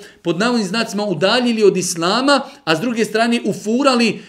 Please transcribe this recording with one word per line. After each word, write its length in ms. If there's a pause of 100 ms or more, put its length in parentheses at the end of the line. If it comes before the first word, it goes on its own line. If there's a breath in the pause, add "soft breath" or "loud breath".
(220 loud breath)
pod 180
navodnim 280
znacima, 380
udaljili 580
od 140
islama, 640 (220 loud breath)
a 120
s 40
druge 260
strane 400
ufurali, 840